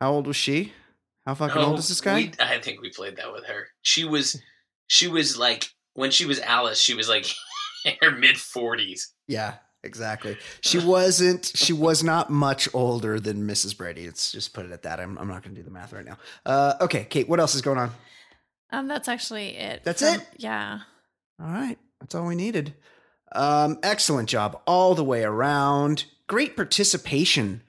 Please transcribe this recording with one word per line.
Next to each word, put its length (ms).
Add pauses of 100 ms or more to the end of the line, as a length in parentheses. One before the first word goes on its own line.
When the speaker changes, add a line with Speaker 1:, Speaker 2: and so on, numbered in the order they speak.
Speaker 1:
How 120
old 140
was 100
she? 360 (540)
How 80
fucking 260
Speaker 2:
Oh, 60
Speaker 1:
old 120
is 100
this 120
guy? 140
Speaker 2:
we, 260
I 200
think 200
we 100
played 260
that 160
with 140
her. 220 (140)
She 220
was, 360 (480)
she 180
was, 300
like, 320 (240)
when 180
she 140
was 160
Alice, 400
she 140
was, 140
like, 180 (320)
<laughs> 260
in 160
her 100
mid-forties. 1000 (160)
Speaker 1:
Yeah, 260 (300)
exactly. 540 (240)
She 160
Speaker 2:
<laughs> 60
Speaker 1:
wasn't, 680
she 180
was 300
not 280
much 440
older 460
than 260
Missus 280
Brady. 320
Let's 260
just 220
put 120
it 60
at 100
that. 160
I'm, 200
I'm 100
not 140
gonna 120
do 80
the 80
math 220
right 140
now. 100 (280)
Uh, 360
okay, 240
Kate, 240
what 100
else 160
is 80
going 160
on? 120 (800)
Speaker 3:
Um, 180
that's 200
actually 480
it. 280
Speaker 1:
That's 180
Speaker 3:
From 180
Speaker 1:
it? 60 (120)
Speaker 3:
Yeah. 420 (600)
Speaker 1:
All 100
right. 280 (220)
That's 140
all 120
we 80
needed. 400 (580)
Um, 500
excellent 460
job 380
all 280
the 100
way 200
around. 800 (240)
Great 280
participation 1120